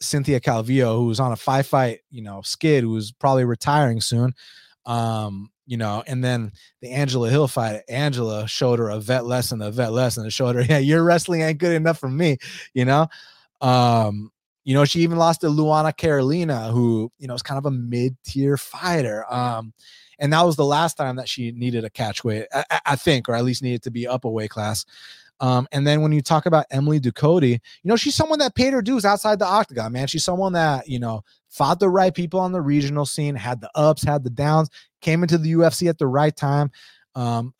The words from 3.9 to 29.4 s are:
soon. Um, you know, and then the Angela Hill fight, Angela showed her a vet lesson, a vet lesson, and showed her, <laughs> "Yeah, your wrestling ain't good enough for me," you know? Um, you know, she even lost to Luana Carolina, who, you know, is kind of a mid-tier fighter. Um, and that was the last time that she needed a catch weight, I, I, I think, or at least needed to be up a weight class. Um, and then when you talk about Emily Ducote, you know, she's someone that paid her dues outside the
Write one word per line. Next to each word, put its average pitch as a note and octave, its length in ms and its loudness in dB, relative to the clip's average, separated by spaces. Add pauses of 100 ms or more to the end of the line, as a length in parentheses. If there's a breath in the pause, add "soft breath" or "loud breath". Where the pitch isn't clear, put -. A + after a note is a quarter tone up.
soon. A#2+ 320 0 (500 loud breath)
Um, A2 640 -6 (160)
you A#2+ 120 -6
know, G#2+ 280 -4
and B2+ 160 -4
then A#2 300 -2 (300 soft breath)
the B2 80 -14
Angela B2+ 400 0
Hill C#3 180 4
fight, A2 400 -4
Angela A#2 580 -2
showed B2 320 0
her A2+ 120 -2
a G#2+ 100 -6
vet B2 240 -2
lesson, A#2+ 380 -4
a G#2 80 -6
vet A2+ 220 -2
lesson, A#2 320 -2
and A2 80 -8
showed B2 240 0
her, A#2+ 60 0
<laughs> A#2+ 60 0
"Yeah, B2+ 80 4
your D3 260 4
wrestling E3+ 380 2
ain't D#3+ 180 -2
good F3 160 2
enough D#3+ 240 0
for C3 120 -6
me," D3 260 2 (380 loud breath)
you B2+ 100 2
know? D3 240 4 (540 loud breath)
Um, A#2 680 2 (340)
you C3+ 100 0
know, C#3+ 100 6
she E3+ 160 0
even E3 180 2
lost E3 240 2
to E3+ 60 0
Luana D#3 480 2
Carolina, C#3+ 720 0
who, A#2 480 0
you C#3 80 -16
know, - 80 -10
is - 80 -10
kind C#3 160 -6
of C#3+ 80 -6
a C#3 40 -2
mid-tier B2+ 880 -2
fighter. B2 760 -4
Um, A#2 400 -6 (460 soft breath)
and D3 140 0
that D#3+ 100 4
was E3+ 140 2
the D3+ 80 2
last D3+ 320 0
time C3 200 -4
that B2+ 120 -10
she A#2+ 240 -6
needed A#2+ 320 -4
a G#2+ 60 -10
catch A2 340 -6
weight, A2 280 -2
I, C#3+ 180 -2
I, D#3+ 160 0
I C#3+ 100 0
think, C3+ 320 0
or A#2 60 0
at A#2+ 100 0
least B2+ 180 -2
needed B2 200 -4
to B2+ 80 -8
be A#2+ 160 -6
up B2+ 180 -4
a A#2 60 -4
weight G#2+ 200 -4
class. G#2 360 -6 (540 loud breath)
Um, B2+ 320 2
and C#3+ 140 0
then D3+ 140 2
when D#3 120 2
you D3 100 2
talk D#3+ 240 2
about D#3+ 240 4
Emily D3 300 0
Ducote, D3 420 2
you A#2+ 160 2 (260 loud breath)
know, G#3+ 120 2
she's C#4+ 180 -2
someone D#4 240 0
that C4+ 160 0
paid C4 180 2
her C4 80 0
dues A3 240 -2
outside G#3 340 2
the G3+ 80 0